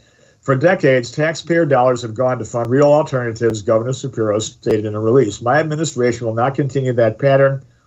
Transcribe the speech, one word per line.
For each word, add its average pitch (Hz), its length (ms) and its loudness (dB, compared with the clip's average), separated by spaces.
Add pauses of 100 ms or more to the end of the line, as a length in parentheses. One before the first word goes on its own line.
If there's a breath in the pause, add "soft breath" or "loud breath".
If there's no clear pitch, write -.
(420 soft breath)
"For 135 140 -2
decades, 135 560 2
taxpayer 165 540 -2
dollars 127 360 2
have 113 120 -10
gone 127 260 -2
to 113 60 -8
fund 117 240 -6
Real 147 220 4
Alternatives," 117 720 0
Governor 113 320 0
Shapiro 110 460 -4
stated 110 460 -4
in 104 80 -6
a 107 60 -6
release. 110 420 2
"My 127 180 0
administration 139 680 -2
will 110 80 -2
not 127 180 0
continue 131 400 -2
that 113 240 0
pattern. 135 460 2 (240 soft breath)